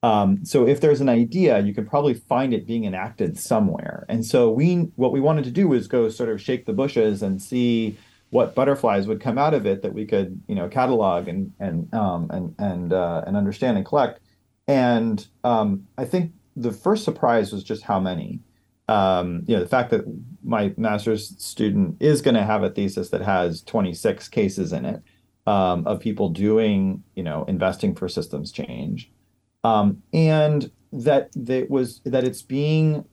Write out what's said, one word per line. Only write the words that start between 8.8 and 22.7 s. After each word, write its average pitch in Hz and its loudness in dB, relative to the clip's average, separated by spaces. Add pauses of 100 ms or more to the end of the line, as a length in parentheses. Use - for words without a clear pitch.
would 104 -4
come 120 -2
out 147 2
of 117 0
it 98 0
that 101 -4
we 107 -6
could, 98 -2
you 107 -4
know, 90 -4
catalog 107 0
and, 95 -6
and, 82 -6
um, 90 -2
and, 85 -6
and, 90 -4
uh, 85 0
and 98 -2
understand 104 0
and 98 -2
collect. - 0 (460)
And, 117 2 (180)
um, 107 0 (120)
I 127 -4
think 175 -2 (240)
the 117 -2
first 208 0
surprise 113 2
was 98 -8
just - -8
how 98 0
many. 92 -4 (480)
Um, 90 0
you 117 0
know, 104 2
the 110 -6
fact 127 0
that 107 0 (380)
my 104 -2
master's 107 -2
student 101 -2
is 147 4
gonna 113 4
have 107 0
a 98 0